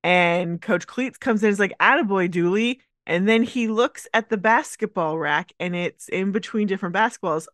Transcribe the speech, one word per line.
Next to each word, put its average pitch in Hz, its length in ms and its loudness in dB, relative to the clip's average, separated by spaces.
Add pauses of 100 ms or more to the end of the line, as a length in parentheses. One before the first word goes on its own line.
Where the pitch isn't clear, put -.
And 175 580 2
Coach 180 260 -2
Cleats 254 300 -4
comes 220 260 0
in 214 60 4
and 208 40 4
is 196 60 -2
like, 196 200 -2
"Attaboy, 196 520 2
Dooley." 196 520 0 (240)
And 180 220 0
then 226 140 4
he 233 260 -2
looks 226 440 -2
at 220 180 0
the 220 60 0
basketball 196 840 0
rack, 151 420 -2
and 175 160 -4
it's - 320 -6
in 190 240 -2
between 214 340 -2
different 185 280 -4
basketballs 190 600 -2